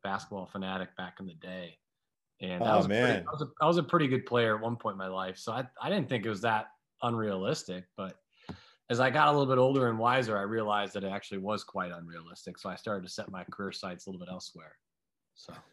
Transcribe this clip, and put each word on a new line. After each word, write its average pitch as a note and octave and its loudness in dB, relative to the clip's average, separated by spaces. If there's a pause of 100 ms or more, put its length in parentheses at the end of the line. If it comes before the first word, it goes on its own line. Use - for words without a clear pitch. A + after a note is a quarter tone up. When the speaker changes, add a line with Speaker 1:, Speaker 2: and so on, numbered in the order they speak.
Speaker 1:
basketball G2 -6
fanatic F#2+ -6
back F2+ -8
in F#2+ -10
the F2 -14
day. F2+ -12 (640)
And F2+ -2
I A2 4
Speaker 2:
Oh, - 6
Speaker 1:
was G2 6
a F#2+ 0
pretty, A2+ 4
Speaker 2:
man. A2 4
Speaker 1:
I - -6
was D3 -4
a, B2+ -6 (140)
I D#3 6
was F3 6
a E3 2
pretty D3+ 4
good B2+ 0
player A#2 4
at A2 -2
one A#2 -2
point A2 -4
in G2 -8
my F#2+ -6
life. F#2+ -4
So A2+ -6
I, B2+ -4 (180)
I C3+ -2
didn't F3+ 0
think A2+ 0
it - -2
was G2+ -4
that A2 2 (360)
unrealistic, G#2 -2 (100)
but F#2+ -8 (720)
as A#2+ 2
I C3 6
got D3 6
a - 6
little C#3+ 6
bit C3 4
older C3 6
and A2+ 0
wiser, A#2 4
I G2 0
realized G#2 0
that G2 -4
it F#2+ -2
actually G2 -6
was G2 -2
quite F2+ -4
unrealistic. E2+ -14
So G2 -8
I F#2 -6
started G2 -4
to - -12
set G2 -8
my F#2 -8
career G2 -8
sights F2+ -10
a G2 -10
little F#2 -10
bit F2+ -12
elsewhere. F2 -14 (580)
So. - -20 (180)